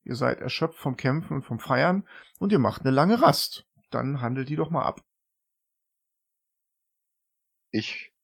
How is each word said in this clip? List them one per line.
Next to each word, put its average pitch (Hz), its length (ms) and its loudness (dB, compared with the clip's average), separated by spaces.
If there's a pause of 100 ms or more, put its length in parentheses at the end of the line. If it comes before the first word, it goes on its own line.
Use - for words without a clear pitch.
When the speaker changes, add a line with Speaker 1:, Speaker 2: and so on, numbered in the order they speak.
Speaker 1:
Ihr - 100 -8
seid 123 260 0
erschöpft - 380 -4
vom 131 180 -4
Kämpfen 151 380 -2
und 135 80 -4
vom 117 160 -8
Feiern 165 480 2 (320)
und 202 140 0
ihr 175 80 6
macht 104 220 0
eine 135 100 2
lange 185 280 4
Rast. - 460 2 (240)
Dann 131 300 -4
handelt 127 280 -4
die 151 80 -4
doch 160 140 -2
mal 151 140 0
ab. - 160 -4 (2750)
Speaker 2:
Ich - 400 -4 (120)